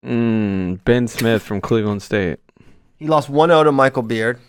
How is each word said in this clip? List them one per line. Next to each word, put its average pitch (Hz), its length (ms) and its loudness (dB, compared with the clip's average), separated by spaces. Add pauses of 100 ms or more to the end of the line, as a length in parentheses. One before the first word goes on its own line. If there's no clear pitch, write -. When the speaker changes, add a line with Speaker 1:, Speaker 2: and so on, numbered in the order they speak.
Speaker 1:
Mm, 107 760 -2
Ben 123 240 2
Smith 113 360 0
from 101 180 -6
Cleveland 104 400 -2
State. 92 380 -4 (580)
Speaker 2:
He 156 100 -10
lost 151 220 0
one 156 220 2
oh 156 120 6
to 151 80 4
Michael 135 320 2
Beard. 113 460 -4